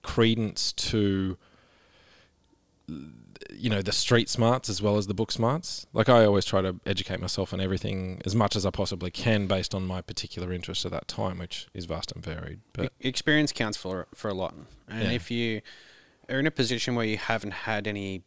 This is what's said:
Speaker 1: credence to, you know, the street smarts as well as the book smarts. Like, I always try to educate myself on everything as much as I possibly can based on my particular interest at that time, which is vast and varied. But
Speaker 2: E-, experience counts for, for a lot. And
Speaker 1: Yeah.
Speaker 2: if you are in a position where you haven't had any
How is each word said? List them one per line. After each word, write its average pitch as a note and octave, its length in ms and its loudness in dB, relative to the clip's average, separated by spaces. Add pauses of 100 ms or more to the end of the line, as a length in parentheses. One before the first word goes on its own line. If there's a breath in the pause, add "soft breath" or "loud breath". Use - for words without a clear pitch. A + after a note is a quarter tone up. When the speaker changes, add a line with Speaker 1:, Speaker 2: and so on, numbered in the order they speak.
Speaker 1:
credence A2+ 680 2
to, G2 640 2 (1500 soft breath)
you C#2+ 800 -8
know, G2+ 120 2
the G2+ 100 -2
street - 380 4
smarts A#2+ 400 2
as F#2 120 -2
well G#2 160 4
as G2 100 0
the G2+ 60 -2
book G#2+ 180 -2
smarts. B2+ 640 -2
Like, A2 160 4
I A#2 160 10
always G2+ 200 6
try F#2+ 160 2
to F#2 140 -2 (100)
educate F#2+ 340 -2
myself F2+ 340 -4
on F#2+ 80 -2
everything F#2 640 -2
as F#2+ 100 0
much A2 200 4
as G2 100 0
I F#2 60 4
possibly F2+ 400 -4
can G#2+ 360 0
based F#2+ 260 0
on F#2+ 120 -4
my F#2 160 -4
particular - 500 -8
interest - 340 -4
at G2+ 60 -4
that - 160 -6
time, F#2 320 -4
which - 340 -10
is F2 120 -8
vast D#2+ 260 -6
and - 120 -12
varied. F2 360 -10 (140)
But - 180 -4 (100)
Speaker 2:
E-, C3 60 -2
experience D3+ 440 2
counts G#2+ 260 -2
for, F#2 360 -6
for - 160 -6
a G2 40 -2
lot. F#2 200 -4 (360)
And A2 200 -4
Speaker 1:
Yeah. - 20 2
Speaker 2:
if A#2+ 200 -4
you A#2 300 -2 (680 loud breath)
are C3 100 0
in D3 80 2
a D#3+ 40 2
position A#2+ 440 0
where A#2 100 2
you G#2+ 120 0
haven't G#2 340 -2
had G#2+ 360 -4
any G2 400 -6